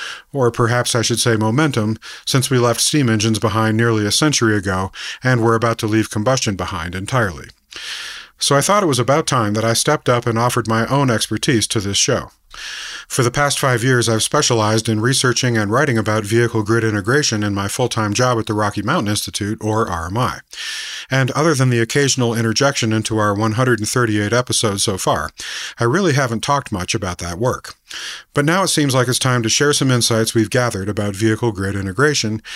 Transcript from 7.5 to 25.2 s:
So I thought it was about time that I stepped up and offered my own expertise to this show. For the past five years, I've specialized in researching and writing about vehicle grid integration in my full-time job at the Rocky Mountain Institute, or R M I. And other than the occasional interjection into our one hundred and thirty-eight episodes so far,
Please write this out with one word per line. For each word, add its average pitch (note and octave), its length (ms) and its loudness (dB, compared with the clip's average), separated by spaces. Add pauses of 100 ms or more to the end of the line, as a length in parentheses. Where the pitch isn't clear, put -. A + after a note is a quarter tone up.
So - 180 2
I C#3+ 40 4
thought G3 220 2
it F#3 40 2
was C3 120 0
about C3+ 300 2
time A2 260 0
that A2 100 0
I A2+ 80 2
stepped - 360 0
up A#2+ 180 2
and A2+ 100 0
offered A#2 300 0
my A2+ 220 2
own C3+ 220 2
expertise G#2+ 580 0
to - 100 -2
this G2 180 -2
show. - 340 0 (760)
For - 160 -2
the A#2+ 80 2
past C#3+ 280 0
five B2 260 2
years, B2 240 4
I've A2 140 2
specialized A2+ 640 2
in G#2+ 120 2
researching B2 580 2
and G2+ 120 0
writing B2+ 280 2
about G#2+ 260 0
vehicle A2+ 380 2
grid A2+ 220 2
integration A2 580 0
in G2+ 120 -2
my G2 140 -2
full-time A2 460 -2
job B2+ 240 2
at A2 80 -4
the A2 80 -2
Rocky G#2 280 -2
Mountain G#2 280 -2
Institute, G#2 520 -4
or G#2+ 260 0
R E2 180 -6
M F#2 100 -6
I. A#2 240 -2 (680)
And C3 220 2
other D3+ 220 2
than B2+ 160 2
the A#2+ 100 2
occasional B2 540 0
interjection A2+ 580 0
into A2 260 0
our G#2 160 2
one A2 180 0
hundred B2 260 2
and G#2+ 100 -4
thirty-eight G#2 440 0
episodes A2 520 0
so G2 120 -2
far, F2+ 340 -2 (480)